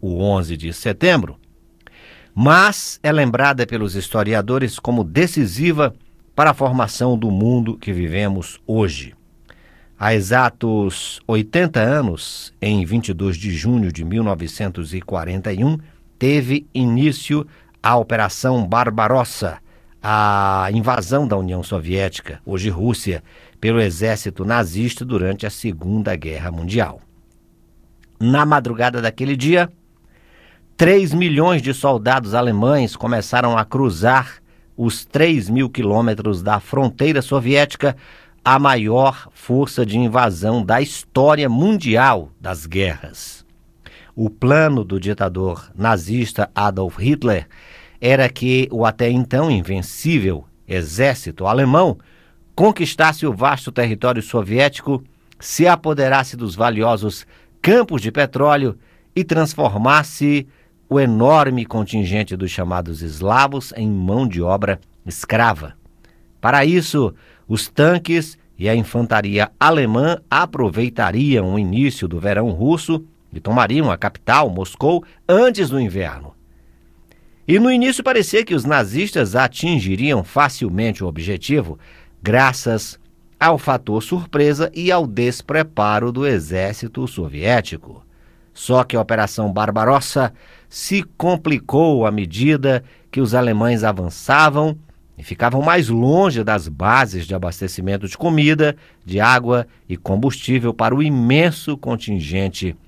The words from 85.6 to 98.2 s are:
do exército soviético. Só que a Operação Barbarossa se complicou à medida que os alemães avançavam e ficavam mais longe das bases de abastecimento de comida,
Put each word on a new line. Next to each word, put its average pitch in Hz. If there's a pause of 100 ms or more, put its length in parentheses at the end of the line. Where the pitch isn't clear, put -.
do 135
exército 101
soviético. 87 (480)
Só -
que -
a 113
Operação 107
Barbarossa 110 (380)
se - (140)
complicou 156
à 107
medida 127 (260)
que 139
os 117
alemães 117
avançavam 139 (400)
e 78
ficavam 123
mais 160
longe 123
das 101
bases 92
de 95
abastecimento 95
de -
comida, 151 (300)